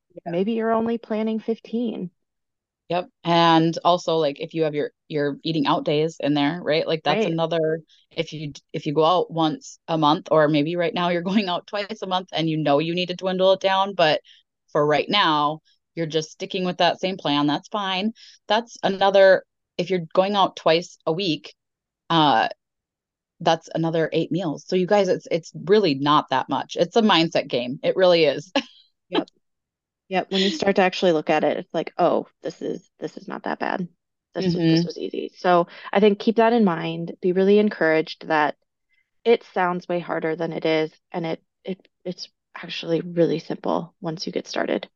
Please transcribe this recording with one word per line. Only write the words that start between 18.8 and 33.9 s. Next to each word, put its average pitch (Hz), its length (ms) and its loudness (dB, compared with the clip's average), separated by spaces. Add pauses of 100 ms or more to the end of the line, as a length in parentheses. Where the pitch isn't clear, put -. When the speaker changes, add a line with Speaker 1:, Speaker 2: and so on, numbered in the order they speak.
Speaker 1:
another, 196 600 4 (340)
if 175 120 -4
you're 185 240 -2
going 196 220 2
out 190 200 2
twice 170 500 0
a 175 60 -2
week, 160 420 -4 (560)
uh, 139 380 4 (920)
that's 165 340 0
another 165 380 0
eight 165 200 -2
meals. 156 340 -4
So 185 100 -2
you 185 100 0
guys, 202 220 2
it's, 165 220 -2
it's - 240 -6
really 170 400 2
not 143 360 2
that 131 180 -2
much. - 280 -6
It's 170 200 0
a 233 60 4
mindset 165 460 2
game. 127 340 -4
It 175 140 0
really 175 280 4
is. 147 320 -2
<laughs> 269 60 0 (460)
Speaker 2:
Yep. - 200 -4 (800)
Yep. 190 240 -2
When 190 100 0
you 190 80 2
start 196 260 0
to 202 60 4
actually 185 300 2
look 156 180 -2
at 156 140 2
it, 151 140 0
it's - 160 -14
like, - 220 -6
"Oh, 160 300 0 (160)
this - 180 -10
is, - 380 -10
this - 180 -12
is - 120 -18
not - 160 -12
that - 160 -6
bad. - 260 -4 (480)